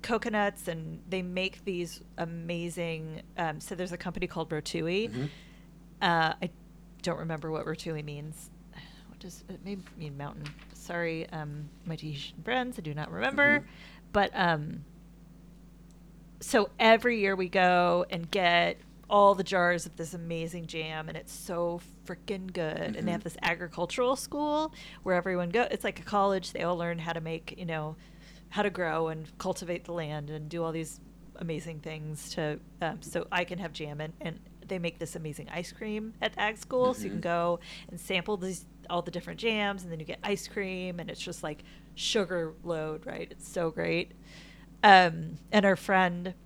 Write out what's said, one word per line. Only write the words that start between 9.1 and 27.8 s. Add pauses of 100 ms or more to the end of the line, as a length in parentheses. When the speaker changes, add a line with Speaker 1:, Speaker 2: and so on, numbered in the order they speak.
Speaker 1:
does,
it
may (180)
mean
mountain. (300)
Sorry,
um, (160)
my
Tahitian
friends,
I
do
not
remember.
Speaker 2:
Mm-hmm. (460)
Speaker 1:
But,
um, (1600)
so (100)
every
year
we
go
and
get (320)
all
the
jars
of
this
amazing
jam,
and
it's
so (240)
freaking
good.
Speaker 2:
Mm-hmm.
Speaker 1:
And
they
have
this
agricultural
school (280)
where
everyone
go.
It's
like
a
college.
They
all
learn
how
to
make,
you
know, (540)